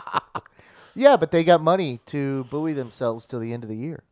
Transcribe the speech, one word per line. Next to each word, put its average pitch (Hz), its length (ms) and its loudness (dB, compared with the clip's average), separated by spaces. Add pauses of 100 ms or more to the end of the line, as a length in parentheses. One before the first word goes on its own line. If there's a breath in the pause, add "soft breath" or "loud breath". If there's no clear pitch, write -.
(960 soft breath)
Yeah, 269 220 6
but 160 140 -2
they 165 120 2
got 165 200 6
money 160 440 0
to 139 440 -4
buoy 156 240 -4
themselves 117 520 -6
till 123 140 -8
the 113 140 -6
end 120 80 -10
of 110 80 -12
the 110 60 -8
year. 139 360 -10